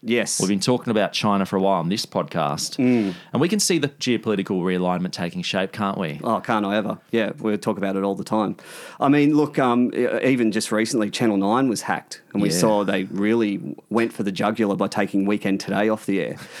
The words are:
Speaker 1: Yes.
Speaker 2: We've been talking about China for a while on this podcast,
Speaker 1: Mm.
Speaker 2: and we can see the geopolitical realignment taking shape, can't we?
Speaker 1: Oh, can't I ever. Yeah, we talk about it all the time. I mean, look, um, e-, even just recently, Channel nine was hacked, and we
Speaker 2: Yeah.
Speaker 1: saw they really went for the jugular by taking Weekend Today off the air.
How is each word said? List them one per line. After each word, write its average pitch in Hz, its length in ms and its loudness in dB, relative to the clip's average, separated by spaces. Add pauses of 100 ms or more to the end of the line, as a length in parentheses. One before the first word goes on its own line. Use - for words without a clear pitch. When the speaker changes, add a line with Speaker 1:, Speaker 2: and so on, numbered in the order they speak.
Speaker 1:
Yes. 113 360 0
Speaker 2:
We've 95 100 0
been 101 100 0
talking 123 320 0
about 104 220 2
China 98 340 0
for 101 80 -4
a 95 40 2
while 95 200 2
on 82 100 -2
this 107 160 -2
podcast, 78 720 -4
Speaker 1:
Mm. 120 380 2 (180)
Speaker 2:
and 123 80 2
we 175 80 2
can 208 100 0
see 175 200 2
the 139 80 0
geopolitical 107 720 0
realignment 90 520 0
taking 87 280 -4
shape, 95 300 -2
can't 98 260 -2
we? 78 260 -4
Speaker 1:
Oh, 110 180 0
can't 104 260 0
I 104 100 2
ever. 107 220 -2 (100)
Yeah, 110 300 0
we 107 180 -2
talk 101 220 -2
about 98 160 -2
it 98 80 0
all 98 100 0
the 98 100 -6
time. 104 340 0 (420)
I 135 100 2
mean, 147 260 6
look, 151 220 2
um, 123 380 2
e-, 120 120 0 (160)
even 120 280 4
just 107 200 -2
recently, 110 380 0
Channel 110 280 2
nine 113 320 2
was 104 120 -2
hacked, - 400 -6 (120)
and 101 100 0
we 101 80 2
Speaker 2:
Yeah. 165 40 0
Speaker 1:
saw 107 280 4
they 95 220 0
really 104 540 0 (300)
went 113 240 0
for - 80 -8
the 101 100 0
jugular 104 440 0
by 95 140 0
taking 98 360 0
Weekend 98 340 0
Today 101 300 0
off 107 160 -2
the 98 160 0
air. 60 140 -6 (240)